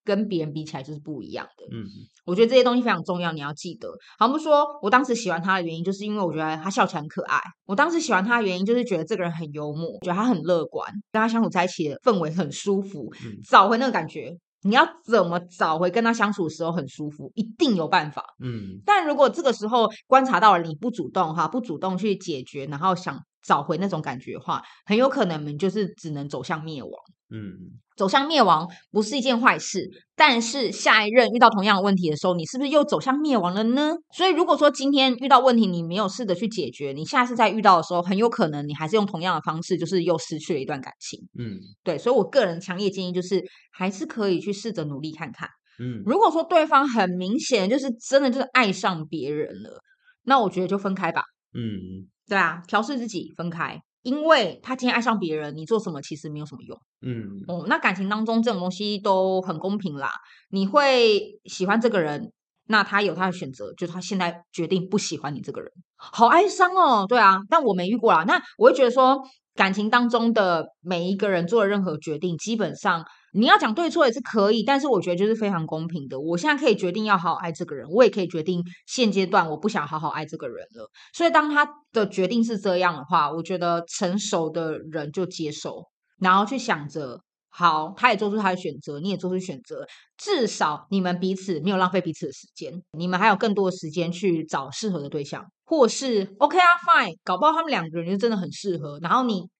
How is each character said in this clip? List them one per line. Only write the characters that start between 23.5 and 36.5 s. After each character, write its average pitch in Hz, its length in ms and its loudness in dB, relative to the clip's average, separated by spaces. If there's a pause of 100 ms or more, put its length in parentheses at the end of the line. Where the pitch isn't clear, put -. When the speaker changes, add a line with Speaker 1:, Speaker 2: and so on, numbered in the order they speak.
Speaker 1:
回 156 160 -4
那 196 80 -2
种 165 160 -4
感 135 160 -8
觉 123 160 -12
的 85 60 -12
话， 151 200 -4 (240)
很 208 120 0
有 254 120 4
可 262 180 0
能 151 200 -4
你 147 100 -8
就 190 140 0
是 202 240 -2
只 - 160 -12
能 143 180 -8
走 147 140 -8
向 156 220 -6
灭 151 180 -12
亡。 92 100 -12 (380)
Speaker 2:
嗯。 98 480 -14 (180)
Speaker 1:
走 202 120 2
向 277 200 2
灭 320 120 2
亡 170 240 4 (280)
不 208 100 2
是 220 140 -4
一 269 40 0
件 233 200 0
坏 226 180 4
事， - 260 -6 (300)
但 269 260 6
是 233 300 -4
下 220 340 2
一 214 60 -2
任 233 200 6
遇 233 100 -2
到 233 100 10
同 196 140 -2
样 208 120 4
的 185 60 0
问 196 140 4
题 180 120 0
的 151 80 -2
时 190 120 -2
候， 180 60 2
你 170 120 -4
是 - 100 -12
不 254 60 -4
是 285 80 -2
又 294 140 4
走 - 160 -2
向 269 180 0
灭 294 180 0
亡 180 160 0
了 208 120 -2
呢？ 285 280 2 (240)
所 349 80 0
以 381 60 4
如 339 160 2
果 311 100 4
说 294 140 6
今 277 220 -2
天 269 240 4
遇 254 100 -6
到 254 140 8
问 254 160 6
题， 220 100 4
你 175 160 -2
没 170 140 -4
有 202 120 0
试 247 160 -8
着 190 80 0
去 240 140 -2
解 147 240 -6